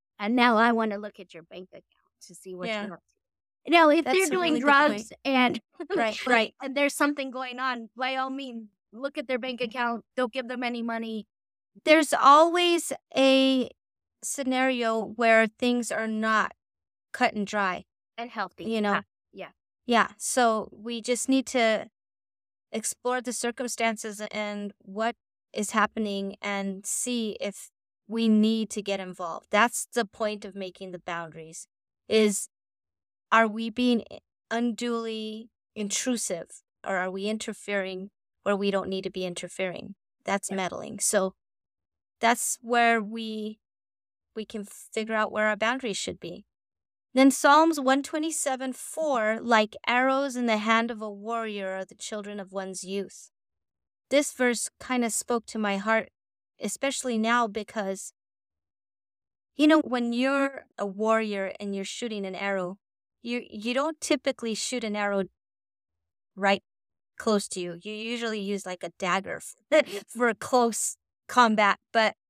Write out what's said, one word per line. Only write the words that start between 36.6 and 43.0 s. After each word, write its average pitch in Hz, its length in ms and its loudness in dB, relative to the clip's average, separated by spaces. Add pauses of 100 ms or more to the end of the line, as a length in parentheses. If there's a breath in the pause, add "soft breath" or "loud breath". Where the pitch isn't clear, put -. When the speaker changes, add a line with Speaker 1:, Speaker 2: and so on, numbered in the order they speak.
Speaker 2:
or 190 120 -2
are 185 120 -2
we 190 160 -8
interfering 202 840 -6 (340)
where 202 120 2
we 202 160 2
don't 190 180 -2
need 190 140 -6
to 190 60 -4
be 185 160 -6
interfering? 180 680 -8 (300)
That's 196 260 -4
Speaker 1:
Yeah. 196 60 -6
Speaker 2:
meddling. - 440 -6
So 190 340 0 (840)
that's - 420 0
where 233 400 4